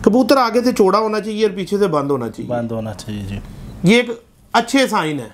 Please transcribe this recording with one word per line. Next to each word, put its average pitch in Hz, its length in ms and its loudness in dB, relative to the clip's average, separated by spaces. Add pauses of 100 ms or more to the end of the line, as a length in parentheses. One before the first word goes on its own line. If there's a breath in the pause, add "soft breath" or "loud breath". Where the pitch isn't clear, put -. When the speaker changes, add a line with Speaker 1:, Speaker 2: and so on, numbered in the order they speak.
Speaker 1:
कबूतर 254 340 4
आगे 240 240 2
से 247 120 2
चौड़ा 196 260 4
होना 214 200 -2
चाहिए 214 240 -2
और 208 100 2
पीछे 196 240 -4
से 202 120 2
बंद 143 220 0
होना 120 180 -2
चाहिए। 117 200 -12
Speaker 2:
बंद 117 220 -4
होना 110 240 -6
चाहिए, 104 280 -10
जी। 95 160 -8 (460)
Speaker 1:
ये 226 140 6
एक 240 200 -4 (340)
अच्छे 240 340 2
साइन 160 320 -2
है 110 140 -12